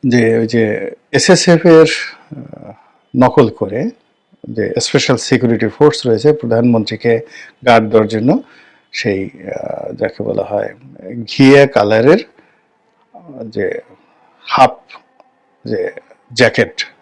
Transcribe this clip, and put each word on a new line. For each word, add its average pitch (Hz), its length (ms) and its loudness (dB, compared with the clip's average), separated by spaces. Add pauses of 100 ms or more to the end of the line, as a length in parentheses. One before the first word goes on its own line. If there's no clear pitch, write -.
যে 117 320 0
ওই 113 80 -2
যে 110 480 -4 (180)
এসএসএফ 170 540 2
এর, 160 200 8
আহ, - 840 -12 (440)
নকল 147 320 2
করে 110 420 -6 (580)
যে 113 320 -6
স্পেশাল - 360 -2
সিকিউরিটি 117 520 -2
ফোর্স 147 380 0
রয়েছে 117 260 2
প্রধানমন্ত্রীকে 117 880 -2 (460)
গার্ড 117 220 4
দেওয়ার 107 200 2
জন্য, 117 340 -2 (500)
সেই, 95 380 -6
আহ, - 640 -12
যাকে - 300 -6
বলা 104 220 -4
হয় 104 300 -6 (540)
ঘিয়া 139 380 6
কালারের, 113 520 2
আহ, - 1300 -18
যে 101 360 -8 (640)
হাফ - 320 0 (880)
যে 104 260 -6 (420)
জ্যাকেট 117 520 0 (180)